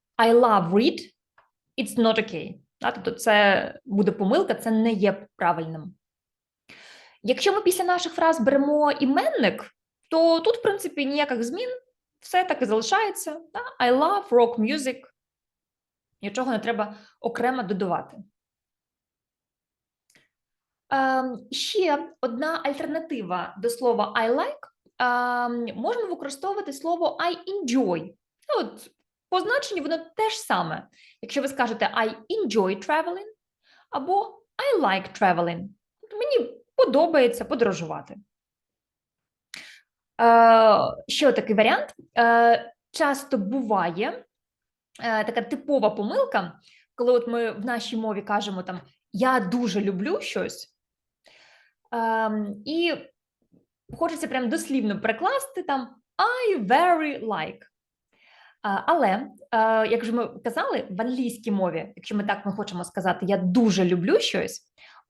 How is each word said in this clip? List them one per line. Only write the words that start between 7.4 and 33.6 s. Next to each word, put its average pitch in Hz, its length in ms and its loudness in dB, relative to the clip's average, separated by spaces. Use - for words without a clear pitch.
ми 415 80 0
після 359 220 2
наших 349 300 -2
фраз 330 260 2
беремо 285 520 4
іменник, 320 840 0
то 330 300 4
тут, 427 180 2
в 466 40 -12
принципі, 381 440 -2
ніяких 277 380 -2
змін, 359 260 -6
все 370 240 0
так 370 180 -4
і 254 40 2
залишається. 311 760 -2
Да? 480 320 -4
"I 254 140 4
love 392 300 2
rock 240 260 6
music". 262 460 -2
Нічого 254 300 -4
не 214 80 0
треба 214 360 -4
окремо 247 440 -2
додавати. 185 540 -4
Ем, 262 640 -2
ще 330 680 -2
одна 262 440 -4
альтернатива 277 920 -6
до 208 120 -4
слова 233 480 0
"I 226 180 0
like" 539 340 -4
ем, 247 640 -2
можемо 427 320 -4
використовувати 359 640 -8
слово 339 480 -2
I 349 140 -2
enjoy. 240 800 -2
Ну, 523 100 0
от, - 320 -10
по 359 100 0
значенню 427 420 -2
воно 302 160 -4
те 427 320 -4
ж 427 80 -6
саме. 165 500 -4
Якщо - 200 -4
ви 269 60 -4
скажете 226 500 -2
"I 220 180 0
enjoy 208 580 0
traveling" 339 400 -2